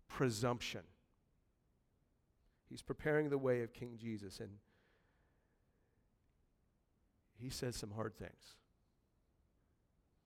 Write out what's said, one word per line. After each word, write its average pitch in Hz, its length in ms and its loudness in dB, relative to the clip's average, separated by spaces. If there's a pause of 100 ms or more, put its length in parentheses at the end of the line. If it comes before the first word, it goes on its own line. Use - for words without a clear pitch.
presumption. 120 720 2 (1900)
He's 123 120 -12
preparing 151 480 2
the 139 80 4
way 127 240 4
of 113 120 -4
King 120 260 -10
Jesus, 104 400 -6
and 101 100 -8 (3000)
he 127 120 -8
says 127 260 -4
some 104 160 -8
hard 107 260 -4
things. - 380 -14 (1700)